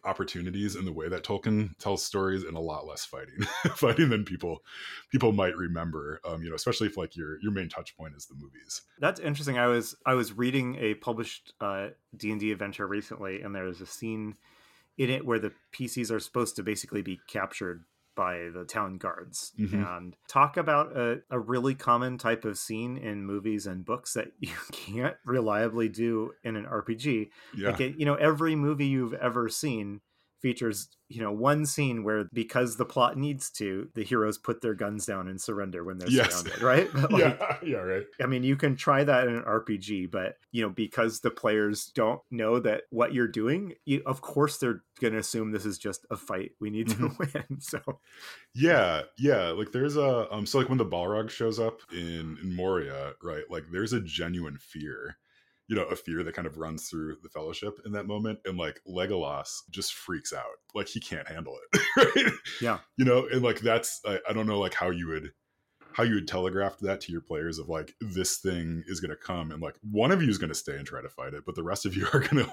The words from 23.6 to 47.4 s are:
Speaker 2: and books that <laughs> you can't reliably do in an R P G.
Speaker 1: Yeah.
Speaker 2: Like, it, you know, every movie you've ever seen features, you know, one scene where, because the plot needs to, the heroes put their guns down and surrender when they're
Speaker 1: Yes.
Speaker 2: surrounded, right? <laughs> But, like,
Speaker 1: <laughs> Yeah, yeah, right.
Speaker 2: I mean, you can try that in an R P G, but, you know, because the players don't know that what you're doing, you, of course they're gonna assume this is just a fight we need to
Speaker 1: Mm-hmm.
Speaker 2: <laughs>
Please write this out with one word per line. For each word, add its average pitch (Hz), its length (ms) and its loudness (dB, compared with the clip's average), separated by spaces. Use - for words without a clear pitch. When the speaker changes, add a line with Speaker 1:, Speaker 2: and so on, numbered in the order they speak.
Speaker 2:
and 92 180 -6
books - 280 -4
that 92 220 -2
<laughs> - 40 -20
you - 160 -6
can't 120 540 -4
reliably 113 640 2
do 110 460 0
in 113 100 -4
an 107 120 -6
R 107 160 -2
P 117 120 -4
G. 113 360 0
Speaker 1:
Yeah. 98 140 0
Speaker 2:
Like, 98 100 -2
it, 139 180 -2
you 151 80 2
know, 143 80 4
every 156 400 4
movie 147 320 2
you've 127 280 2
ever 120 340 0
seen 107 520 -4
features, 120 540 -2
you 117 140 -8
know, 104 100 -2
one 143 320 4
scene 131 400 0
where, 107 260 0
because 117 460 0
the 117 80 0
plot 123 320 2
needs 139 340 -2
to, 98 440 -4
the 113 100 -4
heroes 107 320 4
put - 240 -4
their 113 140 0
guns 104 320 -4
down 95 200 -4
and 95 140 -6
surrender 95 420 -4
when 92 140 -6
they're 90 140 -4
Speaker 1:
Yes. 113 240 6
Speaker 2:
surrounded, 90 260 -4
right? 127 300 8
<laughs> - 20 -6
But, 139 200 4
like, 185 100 8
Speaker 1:
<laughs> 135 180 6
Yeah, - 220 0
yeah, 147 160 0
right. 95 260 -2
Speaker 2:
I 127 60 4
mean, 127 180 2
you 135 100 6
can 139 220 4
try 143 280 6
that 127 220 6
in 117 100 2
an 117 80 -4
R 110 180 2
P 104 160 -2
G, 95 260 -4
but, 92 320 -4
you 117 80 0
know, 107 80 2
because 113 520 0
the 120 100 2
players 107 560 2
don't 113 340 0
know 117 280 2
that 110 320 2
what 113 240 2
you're 120 120 6
doing, 147 460 0
you, 139 180 2
of 135 160 -2
course 147 380 2
they're 117 240 0
gonna 110 160 2
assume 110 360 -2
this 101 120 -2
is 101 140 -4
just - 320 -8
a 107 60 -4
fight 95 340 -6
we 107 80 -4
need 110 200 -2
to 110 80 0
Speaker 1:
Mm-hmm. 139 420 -2
Speaker 2:
<laughs> - 140 -8